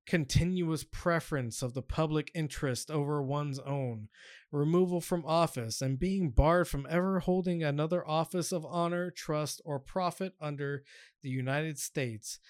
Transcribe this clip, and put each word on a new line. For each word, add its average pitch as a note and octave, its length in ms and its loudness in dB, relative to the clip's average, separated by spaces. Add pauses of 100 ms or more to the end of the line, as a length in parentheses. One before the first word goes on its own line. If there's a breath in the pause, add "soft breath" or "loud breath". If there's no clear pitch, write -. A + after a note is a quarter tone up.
continuous E3 760 2
preference D3 800 -2
of B2 140 -4
the C3+ 60 -6
public D#3 520 -2
interest D3 560 -4
over D3 320 0
one's C#3 380 -2
own, C3 500 -4 (420 soft breath)
removal F3 480 4
from E3+ 260 0
office, D3+ 540 2
and C3 200 0
being F#3 320 0
barred D#3+ 360 6
from C#3 220 -4
ever F3+ 300 2
holding F3 440 0
another D3+ 440 0
office D#3+ 440 0
of D#3+ 140 -2
honor, F3 460 0
trust, D3+ 520 -4
or C#3+ 160 -4
profit F#3 640 -4
under C#3+ 420 -4 (380 soft breath)
the C#3 80 -8
United C3+ 480 -2
States - 640 -6 (100)